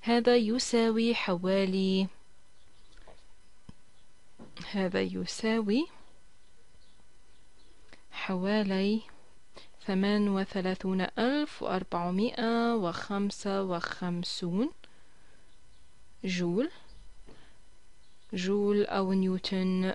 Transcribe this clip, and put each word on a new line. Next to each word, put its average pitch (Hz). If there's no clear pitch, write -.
هذا 240
يساوي 226
حوالي، 190
هذا 190
يساوي 214
حوالي 196
ثمان 202
وثلاثون 190
ألف 269
وأربعمائة 214
وخمسة 196
وخمسون 180
جول، 180
جول 202
أو 190
نيوتن، 185